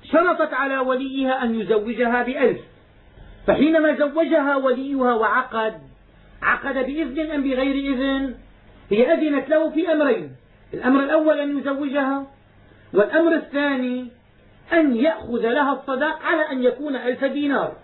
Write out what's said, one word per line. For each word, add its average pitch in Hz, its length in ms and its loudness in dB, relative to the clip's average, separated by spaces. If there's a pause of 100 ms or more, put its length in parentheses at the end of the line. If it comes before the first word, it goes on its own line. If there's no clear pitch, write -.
شرطت 320 500 2
على 269 240 -2
وليها 262 640 -2
أن 226 120 -2
يزوجها 226 680 0
بألف، 254 360 0 (880)
فحينما 311 480 4
زوجها 285 600 0
وليها 262 580 0
وعقد، 220 600 -2 (680)
عقد 247 320 -2
بإذن 294 580 -4
أم 285 120 -2
بغير 269 520 0
إذن؟ 269 400 -2 (540)
هي 247 240 4
أذنت 285 360 0
له 311 200 4
في 330 220 -2
أمرين: 247 400 0 (420)
الأمر 269 300 2
الأول 302 360 2
أن 285 180 -4
يزوجها، 277 680 -4 (680)
والأمر 311 420 4
الثاني 254 720 -2 (680)
أن 302 220 4
يأخذ 233 460 0
لها 269 320 2
الصداق 269 500 -4
على 311 280 0
أن 254 120 -4
يكون 269 320 0
ألف 247 280 -2
دينار. 269 500 -2 (100)